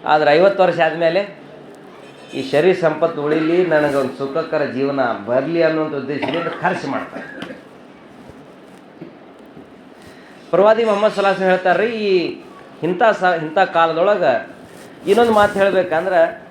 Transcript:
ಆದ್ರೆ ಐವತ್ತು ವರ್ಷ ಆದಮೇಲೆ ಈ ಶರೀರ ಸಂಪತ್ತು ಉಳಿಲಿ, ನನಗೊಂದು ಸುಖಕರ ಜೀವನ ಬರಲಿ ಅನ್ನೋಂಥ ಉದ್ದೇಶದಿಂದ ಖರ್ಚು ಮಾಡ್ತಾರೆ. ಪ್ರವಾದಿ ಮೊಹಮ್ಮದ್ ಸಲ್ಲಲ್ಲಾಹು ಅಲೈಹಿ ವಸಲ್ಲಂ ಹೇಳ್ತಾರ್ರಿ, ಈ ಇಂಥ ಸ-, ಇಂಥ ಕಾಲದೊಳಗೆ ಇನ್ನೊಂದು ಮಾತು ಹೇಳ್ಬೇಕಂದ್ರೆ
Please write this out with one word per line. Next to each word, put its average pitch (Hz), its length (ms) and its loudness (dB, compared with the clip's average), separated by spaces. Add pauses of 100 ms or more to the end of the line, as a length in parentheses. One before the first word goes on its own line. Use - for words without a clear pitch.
ಆದ್ರೆ 147 260 2
ಐವತ್ತು 190 320 4
ವರ್ಷ 170 160 2
ಆದಮೇಲೆ 170 600 -2 (920)
ಈ 135 180 -6
ಶರೀರ 170 300 2
ಸಂಪತ್ತು 156 420 -2
ಉಳಿಲಿ, 160 420 0
ನನಗೊಂದು 143 520 0
ಸುಖಕರ 147 480 -4
ಜೀವನ 135 340 -4 (260)
ಬರಲಿ 143 380 -2
ಅನ್ನೋಂಥ 156 300 -2
ಉದ್ದೇಶದಿಂದ 143 540 -6 (140)
ಖರ್ಚು 170 260 -4
ಮಾಡ್ತಾರೆ. - 680 -10 (3000)
ಪ್ರವಾದಿ 214 360 4
ಮೊಹಮ್ಮದ್ 208 280 0
ಸಲ್ಲಲ್ಲಾಹು 196 300 0
ಅಲೈಹಿ 185 140 2
ವಸಲ್ಲಂ 185 200 2
ಹೇಳ್ತಾರ್ರಿ, 208 80 0
ಈ 202 580 -2 (400)
ಇಂಥ 175 200 0
ಸ-, 180 380 2
ಇಂಥ 160 160 -4
ಕಾಲದೊಳಗೆ 170 920 2 (600)
ಇನ್ನೊಂದು 226 240 4
ಮಾತು 208 280 2
ಹೇಳ್ಬೇಕಂದ್ರೆ 180 920 2